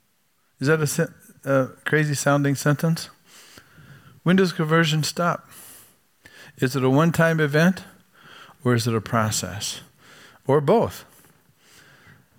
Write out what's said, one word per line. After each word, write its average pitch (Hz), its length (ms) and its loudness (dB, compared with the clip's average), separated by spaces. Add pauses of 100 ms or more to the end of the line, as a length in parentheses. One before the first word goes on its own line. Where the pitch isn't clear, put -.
(600)
Is 135 80 -2
that 156 140 2
a 147 60 0
sen-, - 260 -4 (320)
a 135 220 0 (180)
crazy 151 300 0
sounding 143 400 0
sentence? 160 540 -2 (1120)
When 175 120 2
does 185 160 2
conversion 156 520 0
stop? - 440 -4 (1120)
Is 131 180 -4
it 127 80 -2
a 131 60 2
one-time 165 500 2
event, 156 440 0 (800)
or 123 100 2
is 117 140 0
it 117 80 -2
a 107 60 -2
process? 107 800 -4 (680)
Or 147 140 2
both? 151 440 0 (1300)